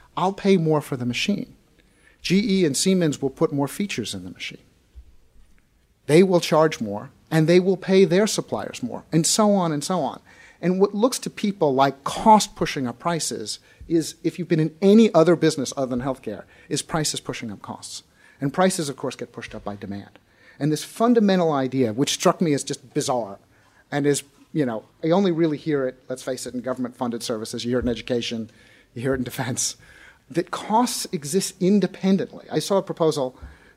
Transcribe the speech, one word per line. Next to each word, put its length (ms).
I'll 160
pay 260
more 220
for 160
the 100
machine. 480
G 400
E 60
and 100
Siemens 460
will 80
put 220
more 160
features 460
in 100
the 60
machine. 280
They 160
will 180
charge 400
more 300
and 160
they 140
will 160
pay 280
their 220
suppliers 560
more, 300
and 140
so 260
on 200
and 120
so 160
on. 200
And 200
what 140
looks 260
to 100
people 440
like 300
cost 520
pushing 300
up 120
prices 600
is, 380
if 140
you've 100
been 120
in 220
any 320
other 220
business 400
other 180
than 80
healthcare, 420
is 140
prices 380
pushing 300
up 120
costs. 400
And 120
prices, 360
of 80
course, 200
get 160
pushed 220
up 100
by 120
demand. 420
And 140
this 120
fundamental 680
idea, 400
which 220
struck 260
me 140
as 100
just 300
bizarre, 440
and 140
is, 180
you 140
know, 180
I 60
only 200
really 260
hear 300
it, 220
let's 140
face 240
it, 80
in 60
government-funded 600
services. 420
You 60
hear 80
it 60
in 40
education, 640
you 80
hear 120
it 40
in 60
defense, 520
that 200
costs 640
exist 480
independently. 880
I 80
saw 200
a 40
proposal 560